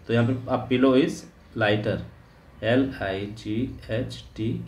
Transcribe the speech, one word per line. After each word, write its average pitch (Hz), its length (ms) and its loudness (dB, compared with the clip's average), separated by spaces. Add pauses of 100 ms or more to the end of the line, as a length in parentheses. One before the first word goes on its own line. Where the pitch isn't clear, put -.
तो 113 80 0
यहाँ 117 140 4
पे 127 220 -2
आप 123 180 -2
pillow 135 280 6
is 147 160 4 (460)
lighter, 107 400 2 (640)
L 131 400 2
आई 98 240 -2
जी 110 520 -6 (120)
एच 117 340 -6 (120)
टी 110 320 -4